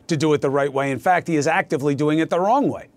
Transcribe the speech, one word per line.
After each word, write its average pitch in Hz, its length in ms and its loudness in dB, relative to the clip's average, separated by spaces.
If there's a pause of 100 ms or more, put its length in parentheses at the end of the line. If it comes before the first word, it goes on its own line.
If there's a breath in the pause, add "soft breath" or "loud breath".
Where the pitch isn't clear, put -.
to 165 100 -2
do 151 160 2
it 139 100 0
the 147 80 0
right 139 220 0
way? 135 200 0
In 123 80 -4
fact, 180 260 2
he 170 80 -2
is 147 140 0
actively 147 480 0
doing 151 240 0
it 156 100 -2
the 175 80 0
wrong 214 300 2
way. 101 180 -6 (100)